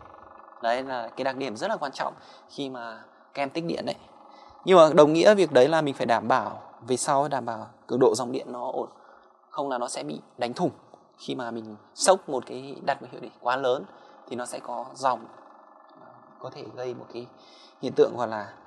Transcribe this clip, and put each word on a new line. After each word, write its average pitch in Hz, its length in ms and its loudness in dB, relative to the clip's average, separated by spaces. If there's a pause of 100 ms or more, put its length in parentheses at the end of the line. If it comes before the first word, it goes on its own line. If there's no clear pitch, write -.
(600)
Đấy 120 220 -2
là 127 320 -8
cái 131 80 -8
đặc 131 120 -4
điểm 131 200 -6
rất 143 120 -6
là 214 100 -4
quan 147 140 -8
trọng - 220 -8 (360)
khi 139 200 -10
mà 117 340 -14 (300)
các 139 100 -6
em 139 60 -4
tích 165 160 -6
điện 170 200 -6
đấy. - 100 -6 (680)
Nhưng 185 120 8
mà 156 160 12
đồng 151 200 8
nghĩa 185 220 6
việc 175 160 2
đấy 131 160 8
là 160 140 2
mình 143 120 -2
phải 127 120 -6
đảm 117 220 0
bảo 113 340 0 (260)
về 127 100 0
sau 139 240 0
ấy, 147 80 -4
đảm 131 160 -4
bảo 113 220 -8 (200)
cường 123 120 -2
độ 117 160 6
dòng 120 160 -4
điện 135 200 -8
nó 123 200 -8
ổn. 123 180 -6 (600)
Không 143 200 -6
là 127 80 -4
nó 120 100 -4
sẽ - 160 -10
bị 147 180 -12 (160)
đánh 120 160 -4
thủng. 160 180 -2 (460)
Khi - 180 -10
mà 123 160 -8
mình 110 240 -12 (180)
sốc - 360 2
một 127 160 -4
cái, 131 300 -14 (100)
đặt 139 160 -4
một 127 100 -16
hiệu 127 100 -18
điện 120 180 -16
quá 123 160 -2
lớn 135 300 -2 (420)
thì - 80 -10
nó 120 100 -8
sẽ - 140 -12
có 120 340 -10
dòng, 127 320 -2 (1120)
có 131 100 -12
thể 139 140 -16 (120)
gây 123 180 -8
một 120 200 -14
cái 120 140 -10 (540)
hiện 131 140 -4
tượng 120 220 4
gọi 120 100 -2
là 107 260 -8 (140)